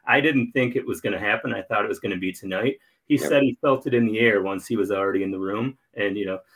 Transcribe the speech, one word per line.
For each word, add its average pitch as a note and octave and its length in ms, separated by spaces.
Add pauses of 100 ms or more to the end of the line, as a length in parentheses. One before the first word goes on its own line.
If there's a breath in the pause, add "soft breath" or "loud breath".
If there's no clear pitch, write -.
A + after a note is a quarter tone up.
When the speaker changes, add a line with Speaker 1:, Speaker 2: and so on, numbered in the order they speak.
Speaker 1:
I B2+ 140
didn't C#3 320
think B2+ 240
it C3+ 100
was - 140
gonna G2+ 200
happen. A2 340
I G2 80
thought G#2 240
it - 20
was G2+ 120
gonna G2 180
be F#2 160
tonight. G2 460 (260)
He D3 100
Speaker 2:
Yep. C#3+ 140
Speaker 1:
said C#3+ 140
he B2 180
felt C3+ 260
it B2+ 60
in A#2+ 120
the A2 140
air A2 240
once F#2+ 240
he A#2+ 80
was G2+ 160
already G2 320
in F#2+ 80
the F#2+ 80
room. G#2+ 380 (180)
And, G2+ 220
you G2+ 80
know, F#2 140 (160 soft breath)